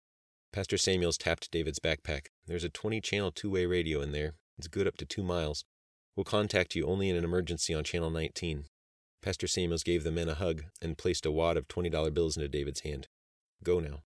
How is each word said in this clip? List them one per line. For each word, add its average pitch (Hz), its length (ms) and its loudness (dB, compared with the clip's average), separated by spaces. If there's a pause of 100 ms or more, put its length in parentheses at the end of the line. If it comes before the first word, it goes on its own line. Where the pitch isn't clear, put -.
(520)
Pastor 98 260 -2
Samuels 90 420 4
tapped - 320 -2
David's 78 280 -2
backpack. 76 500 -2 (180)
"There's 85 160 -4
a 87 60 -4
twenty 110 300 -4
channel 98 320 0
two-way 92 360 0
radio 80 340 2
in 71 100 -2
there. 76 240 -2 (220)
It's 78 100 -10
good 95 200 0
up - 100 0
to - 80 -8
two - 180 -4
miles. 85 420 0 (500)
We'll 98 80 0
contact 104 520 2
you 78 120 2
only 98 220 2
in 90 60 4
an 87 80 2
emergency 85 520 0
on 76 80 0
channel 82 260 0
nineteen." 80 580 -2 (540)
Pastor 92 260 -2
Samuels 85 360 2
gave 85 200 2
the 80 80 0
men 82 180 0
a 78 40 -2
hug 82 320 -2 (160)
and 82 160 -4
placed - 300 0
a 78 40 2
wad 82 260 4
of 73 100 -2
twenty 90 220 -2
dollar 80 200 2
bills 80 260 2
into 73 140 -4
David's 71 300 -2
hand. 69 280 -6 (540)
"Go 87 180 4
now." 73 280 -6